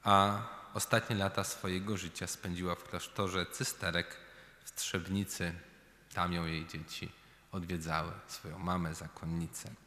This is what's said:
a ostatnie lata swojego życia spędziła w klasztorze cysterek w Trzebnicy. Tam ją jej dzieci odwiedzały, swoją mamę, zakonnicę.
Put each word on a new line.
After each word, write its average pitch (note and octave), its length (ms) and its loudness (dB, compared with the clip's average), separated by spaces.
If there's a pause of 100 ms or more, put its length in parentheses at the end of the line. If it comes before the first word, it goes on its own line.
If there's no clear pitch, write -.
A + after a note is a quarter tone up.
a G2+ 440 8 (260)
ostatnie A2+ 420 4
lata G2 280 2
swojego F#2+ 540 0
życia F2+ 300 -4
spędziła F2 480 -2
w - 80 -14
klasztorze F#2 640 0
cysterek - 720 -2 (460)
w - 120 -12
Trzebnicy. F#2 800 0 (600)
Tam F2 200 2
ją E2+ 120 2
jej D#2+ 220 -2
dzieci - 440 -8 (400)
odwiedzały, E2 600 0 (160)
swoją E2 320 -10
mamę, F2 340 0
zakonnicę. E2 760 -6 (180)